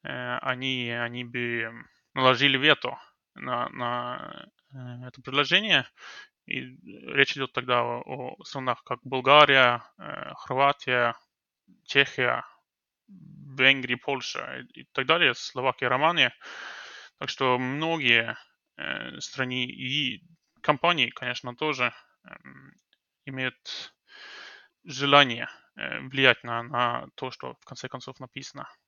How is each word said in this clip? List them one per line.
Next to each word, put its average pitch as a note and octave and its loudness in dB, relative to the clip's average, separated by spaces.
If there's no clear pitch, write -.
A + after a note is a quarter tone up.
э, B2 -6
они, B2+ -4
они A#2+ -6
бы A#2+ -4
наложили C3 6
вето C#3 2
на, B2 -4
на, B2 -6
э, B2 -14
это B2 -18
предложение. C#3+ 2
И - -4
речь C#3 4
идет C3+ -6
тогда B2 0
о, A#2+ -8
о D3+ -20
странах, C3 -4
как - -8
Болгария, C3 6
э, - -12
Хорватия, B2+ 0
Чехия, B2 2
Венгрия, C#3 0
Польша C3 -6
и, - -18
и - -20
так C3 -2
далее, D#3+ 4
Словакия, B2+ -2
Романия. C#3 4
Так C#3 -8
что B2+ 2
многие, B2+ 0
э, - -8
страны B2+ -6
и C3 -6
компании, D3+ 2
конечно, B2 -8
тоже, B2+ 0
эм, - -20
имеют - -8
желание, C#3 4
э, - -8
влиять C3 4
на, A#2 -4
на B2 -2
то, B2+ -6
что B2+ -12
в - -20
конце - -12
концов C3 -14
написано C3+ -14